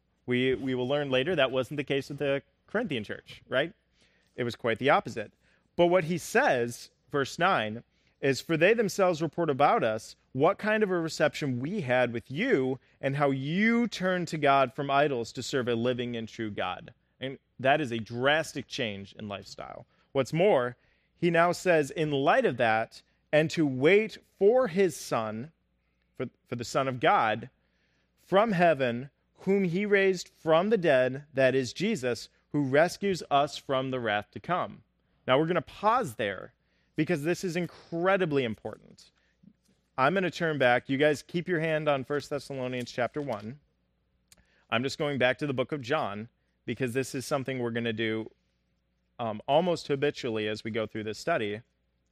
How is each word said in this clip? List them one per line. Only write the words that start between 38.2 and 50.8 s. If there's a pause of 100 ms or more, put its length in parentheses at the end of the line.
important. (880)
I'm
gonna
turn
back.
You
guys
keep
your
hand
on
First
Thessalonians
chapter
one. (1120)
I'm
just
going
back
to
the
book
of
John (380)
because
this
is
something
we're
gonna
do, (880)
um,
almost
habitually
as
we
go